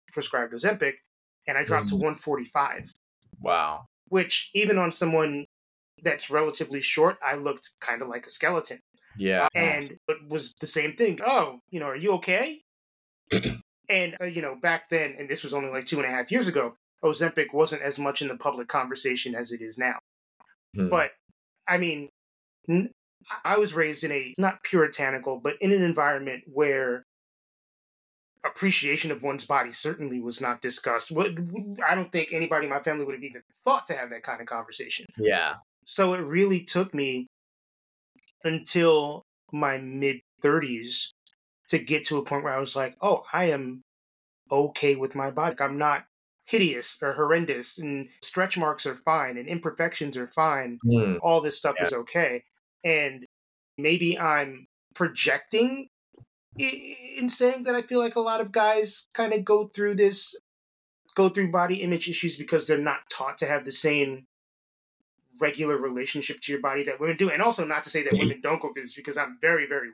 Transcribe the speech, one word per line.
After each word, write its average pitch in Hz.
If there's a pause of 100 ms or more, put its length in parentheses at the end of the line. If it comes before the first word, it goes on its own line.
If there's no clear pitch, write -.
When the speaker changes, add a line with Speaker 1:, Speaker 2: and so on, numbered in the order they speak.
(120)
Speaker 1:
prescribed 120
Ozempic, 139 (520)
and 139
I 147
dropped 151
to 196
Speaker 2:
Mm. 151
Speaker 1:
one 151
forty-five. 139 (480)
Speaker 2:
Wow. 76 (240)
Speaker 1:
Which, 185
even 202
on 170
someone 156 (580)
that's 156
relatively 147
short, 165
I 139
looked 143 (100)
kinda 120
like 123
a 120
skeleton. 151 (360)
Speaker 2:
Yeah. 95
Speaker 1:
Uh, -
and 151 (120)
it 156
was 151
the 156
same 151
thing. 208
"Oh, 170 (100)
you 180
know, 151
are 135
you 175
okay?" 233 (680)
Speaker 2:
<clears throat> - (260)
Speaker 1:
And, 185
uh, 180
you 170
know, 139
back 170
then, 151
and 143
this 156
was 139
only, 139
like, 131
two 147
and 131
a -
half 127
years 233
ago, 135 (300)
Ozempic 156
wasn't 151
as 139
much 143
in 143
the 123
public 123
conversation 127
as 120
it 117
is 110
now. 127 (760)
Speaker 2:
Hmm. 95
Speaker 1:
But, 156 (580)
I 180
mean, 151 (580)
n-, 180 (540)
I 196
was 202
raised 156
in 151
a, 131
not 185
puritanical, 135
but 147
in 196
an 196
environment 143
where 135 (1400)
appreciation 151
of 143
one's 139
body 127
certainly 139
was 120
not 120
discussed. 120
What, 180 (560)
I 170
don't 185
think 160
anybody 160
in 143
my 139
family 151
would 135
have 127
even 123 (220)
thought 262
to 160
have 123
that 117
kind 117
of 117
conversation. - (120)
Speaker 2:
Yeah. 90 (300)
Speaker 1:
So 185
it 180
really 180
took 185
me 131 (1160)
until 160 (280)
my 143
mid-thirties 135 (560)
to 165
get 151
to 151
a 139
point 143
where 143
I 135
was 135
like, 131
"Oh, 190 (100)
I 180
am 135 (720)
okay 143
with 135
my 139
body. 156
I'm 139
not 147 (400)
hideous 156
or 139
horrendous, 147
and 139 (120)
stretch 190
marks 151
are 131
fine, 139
and 127
imperfections 165
are 123
fine. 135
Speaker 2:
Hmm. 110
Speaker 1:
All 165
this 151
stuff 147
Speaker 2:
Yeah. 90
Speaker 1:
is -
okay." 123 (400)
And 143 (520)
maybe 170
I'm 143 (260)
projecting 220 (720)
i-, 277
i-, -
in 247
saying 247
that 247
I 247
feel 247
like 233
a 240
lot 226
of 196
guys 214
kinda 220
go 208
through 208
this, 196 (800)
go 190
through 185
body 180
image 175
issues 165
because 151
they're 151
not 143
taught 139
to 156
have 143
the 135
same 139 (1160)
regular 147
relationship 135
to 143
your 139
body 139
that 139
women 156
do. 185
And 156
also 220
not 151
to -
say 156
that 139
Speaker 2:
Mm-hmm. -
Speaker 1:
women -
don't 160
go 147
through 135
this, 123
because 143
I'm 131
very, 160
very 139